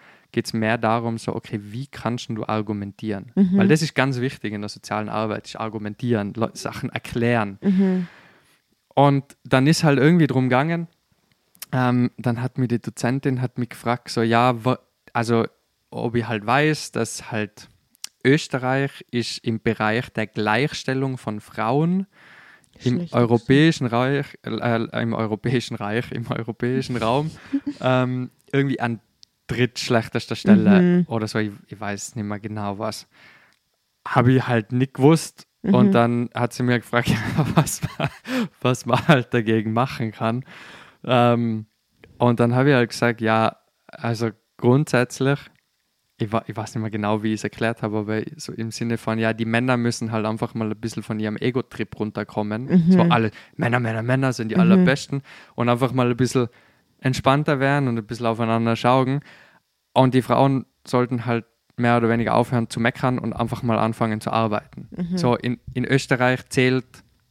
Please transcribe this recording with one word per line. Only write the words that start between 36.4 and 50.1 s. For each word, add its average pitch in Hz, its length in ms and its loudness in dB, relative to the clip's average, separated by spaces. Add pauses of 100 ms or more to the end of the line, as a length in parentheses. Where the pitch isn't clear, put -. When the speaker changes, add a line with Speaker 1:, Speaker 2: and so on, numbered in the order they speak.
Speaker 1:
sie - 80 -8
mir 123 180 2
gefragt, 120 280 -2
<laughs> - 20 -2
ja, - 80 0 (380)
was - 260 0 (160)
ma-, 151 120 -2 (520)
was 127 240 0
man 117 220 0
halt 135 260 4
dagegen 110 400 0
machen 117 380 -2
kann. 117 340 -4 (580)
Ähm, 120 600 2 (540)
und 120 200 4
dann 120 160 4
hab 131 120 4
ich 147 60 6
halt 120 180 2
gesagt, 120 300 0
ja, 110 360 2 (300)
also 117 420 -4 (280)
grundsätzlich, 131 800 0 (800)
ich 104 140 -6
wa-, 113 140 -2
ich 104 100 -12
weiß 107 200 -10
nicht 113 80 -4
mehr 107 80 -6
genau, 104 320 -2
wie 110 60 -2
ich 107 100 -2
es - 40 -8
erklärt 113 380 -4
habe, 107 160 -4
aber 107 240 -4 (160)
so - 160 -14
im 113 160 -8
Sinne 117 300 -4
von, 110 180 -4
ja, 113 160 0
die 113 120 -4
Männer 120 300 0
müssen 117 360 -2